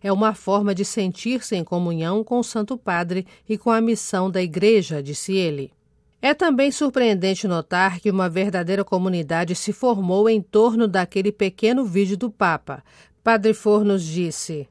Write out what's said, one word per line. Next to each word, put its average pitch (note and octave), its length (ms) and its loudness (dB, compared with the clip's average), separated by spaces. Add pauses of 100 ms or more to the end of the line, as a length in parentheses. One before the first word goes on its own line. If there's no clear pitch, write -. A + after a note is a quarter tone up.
"É G3 100 0
uma G#3+ 220 2
forma G3+ 400 0
de G3 100 -2
sentir-se A3 680 -4
em E3+ 80 -4
comunhão F3 600 -2
com B3 140 -2
o A#3+ 60 2
Santo A#3 340 -4
Padre F3+ 480 -2 (240)
e G#3+ 80 -2
com A3+ 140 0
a A3+ 100 4
missão G3+ 480 0
da F#3 100 -2
Igreja", F3+ 600 2
disse D3 320 -8
ele. D3+ 380 -2 (500)
É C#4 120 2
também C#4+ 380 2
surpreendente G#3+ 760 0
notar F3+ 520 0
que G#3 120 0
uma F#3 180 0
verdadeira F#3+ 540 -2
comunidade F3 720 -2
se - 180 -6
formou G3+ 560 2
em G#3+ 120 4
torno A3+ 460 2
daquele F#3+ 440 0
pequeno A3 540 0
vídeo G3 320 0
do A#3 120 -4
Papa. D#3+ 540 -4 (400)
Padre A3 300 4
Fornos G#3 500 2
disse D#3+ 680 -6